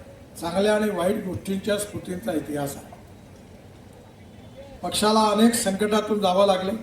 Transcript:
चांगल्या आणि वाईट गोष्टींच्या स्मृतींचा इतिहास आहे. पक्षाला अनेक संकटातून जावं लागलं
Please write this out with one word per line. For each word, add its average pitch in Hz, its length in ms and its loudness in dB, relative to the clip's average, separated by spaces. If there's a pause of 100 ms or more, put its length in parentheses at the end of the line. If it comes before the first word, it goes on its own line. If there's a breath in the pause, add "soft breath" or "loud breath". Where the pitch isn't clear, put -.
(400)
चांगल्या 196 340 2
आणि 208 160 2
वाईट 185 360 0
गोष्टींच्या 190 520 -2
स्मृतींचा 185 540 -8
इतिहास 147 440 -4
आहे. - 100 -16 (2000)
पक्षाला 214 380 2 (100)
अनेक 220 240 6
संकटातून 208 680 0
जावं 190 260 4
लागलं 190 260 2 (100)